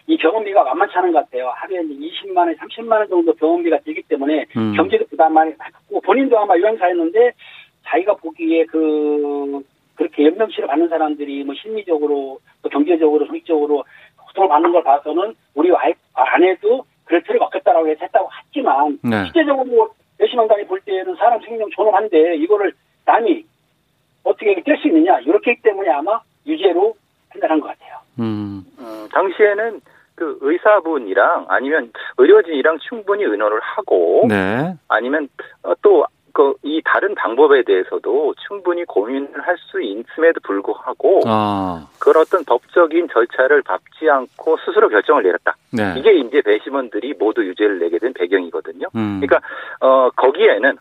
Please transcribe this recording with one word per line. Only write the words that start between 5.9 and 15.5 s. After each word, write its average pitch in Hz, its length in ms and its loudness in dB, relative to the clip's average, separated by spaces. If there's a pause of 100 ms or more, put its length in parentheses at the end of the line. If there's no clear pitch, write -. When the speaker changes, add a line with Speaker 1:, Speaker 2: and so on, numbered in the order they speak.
Speaker 1:
본인도 240 380 2
아마 202 180 2
유황사였는데, 214 760 0 (520)
자기가 - 300 -2
보기에 160 500 -2
그, 147 960 -2 (320)
그렇게 - 320 0
연명치료 202 400 0
받는 160 240 0
사람들이 147 540 -4
뭐 139 100 -8
심리적으로, 147 840 -4 (240)
또 147 60 -4
경제적으로, 151 580 2
정신적으로 147 560 -2 (460)
고통을 190 200 0
받는 170 220 4
걸 170 120 2
봐서는 180 500 0 (220)